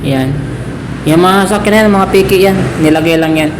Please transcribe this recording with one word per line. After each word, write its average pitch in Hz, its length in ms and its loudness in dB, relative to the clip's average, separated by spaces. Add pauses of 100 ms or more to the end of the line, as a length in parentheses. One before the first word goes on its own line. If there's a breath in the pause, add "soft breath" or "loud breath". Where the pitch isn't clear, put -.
Yan. 135 260 -2 (720)
Yung 160 160 2
mga 190 300 2
sasakyan 208 240 0
na 220 80 4
yan, 214 100 4
mga 190 220 2
piki 190 220 2 (100)
yan. 196 100 2 (240)
Nilagay 160 380 2
lang 160 180 0
yan. 151 240 -2